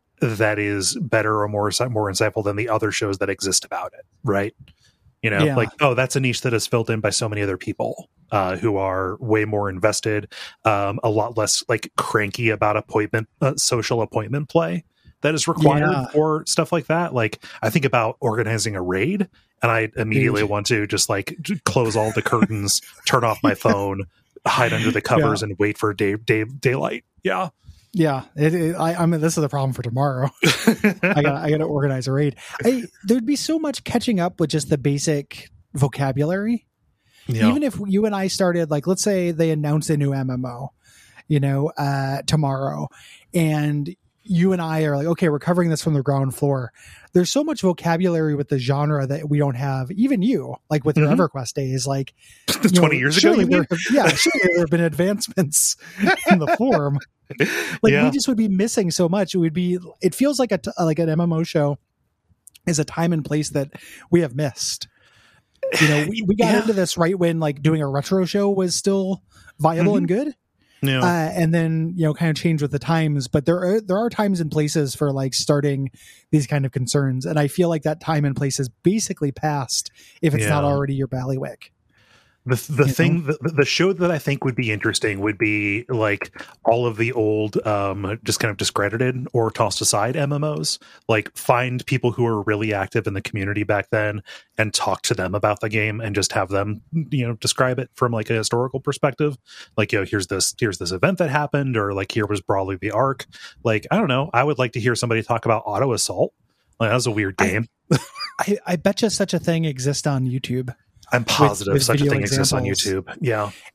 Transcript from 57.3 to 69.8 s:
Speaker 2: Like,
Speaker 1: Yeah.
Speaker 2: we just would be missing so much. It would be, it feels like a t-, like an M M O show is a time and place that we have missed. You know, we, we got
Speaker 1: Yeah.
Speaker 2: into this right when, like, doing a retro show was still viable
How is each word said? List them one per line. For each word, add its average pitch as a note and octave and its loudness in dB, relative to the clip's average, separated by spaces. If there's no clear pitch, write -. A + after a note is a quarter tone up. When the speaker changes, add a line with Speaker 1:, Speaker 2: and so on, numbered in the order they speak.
Speaker 2:
Like, A3 6
Speaker 1:
Yeah. - 4
Speaker 2:
we C4 4
just C#4 -2
would A#3 0
be A3 2
missing F#3+ 0
so E3 2
much. F#3+ -2
It F#3 0
would E3 2
be, F3+ 0
it F#3 0
feels C#4 2
like B3 0
a F#3 2
t-, - -10
like D#3+ 2
an E3 2
M D#3 2
M E3+ 2
O D#3+ 0
show D3 0
is D#3 0
a D3 2
time E3+ 0
and D#3+ 0
place D3+ -2
that C#3+ -4
we F3 6
have C3 -2
missed. - -6
You D3+ 6
know, D3 2
we, A3+ -4
we G3+ 0
got A3+ 2
Speaker 1:
Yeah. G#3 4
Speaker 2:
into A3 0
this F#3 -2
right F3 0
when, E3+ 0
like, D3 -2
doing D#3 2
a C#3+ -2
retro C#3+ -2
show G3+ 0
was F#3 0
still G3 -2
viable E3 4